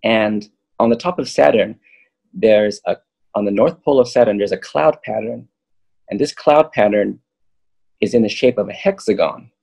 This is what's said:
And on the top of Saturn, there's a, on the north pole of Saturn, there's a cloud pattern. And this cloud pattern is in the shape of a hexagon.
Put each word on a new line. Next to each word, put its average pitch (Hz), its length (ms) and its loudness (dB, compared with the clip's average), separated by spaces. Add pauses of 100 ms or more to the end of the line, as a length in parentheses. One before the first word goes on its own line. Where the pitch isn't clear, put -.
And 107 460 -2 (300)
on 113 100 2
the 117 60 2
top - 240 -6
of 139 100 -6
Saturn, 113 500 2 (540)
there's 104 520 0
a, 87 120 -4 (380)
on 104 100 -2
the 104 60 -2
north 123 320 0
pole 139 160 2
of 120 80 4
Saturn, 113 300 2
there's 101 140 -2
a 95 60 -4
cloud - 460 -2
pattern. 113 440 -8 (640)
And 101 100 -6
this 147 140 -2
cloud 156 380 2
pattern 104 480 0 (840)
is 101 120 -4
in 120 80 4
the 107 80 2
shape 123 280 0
of 101 120 -4
a - 40 -12
hexagon. - 800 -4 (120)